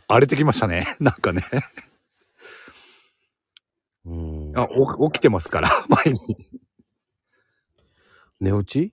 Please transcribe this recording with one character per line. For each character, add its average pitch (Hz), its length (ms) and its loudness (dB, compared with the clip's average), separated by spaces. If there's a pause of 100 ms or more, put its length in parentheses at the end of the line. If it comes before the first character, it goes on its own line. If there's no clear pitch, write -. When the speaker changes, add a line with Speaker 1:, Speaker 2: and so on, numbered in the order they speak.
Speaker 1:
荒 117 120 6
れ 143 60 6
て 143 100 0
き 143 80 2
ま 143 80 4
し - 80 -6
た 110 80 0
ね。 87 280 -4
<laughs> - 40 -8
な 139 100 2
ん - 40 0
か - 180 -2
ね。 90 100 0 (2500)
Speaker 2:
う 85 100 -14
ん。 78 400 -10
Speaker 1:
あ、 123 160 -2
お-、 135 400 0
起 - 80 -6
き - 40 -16
て 127 80 8
ま 95 100 2
す - 80 -10
か 78 140 -2
ら、 82 80 0 (140)
<laughs> - 40 -6
前 - 240 4
に。 107 80 -4 (2250)
Speaker 2:
寝 98 120 0
落 101 180 -2
ち？ 170 220 -2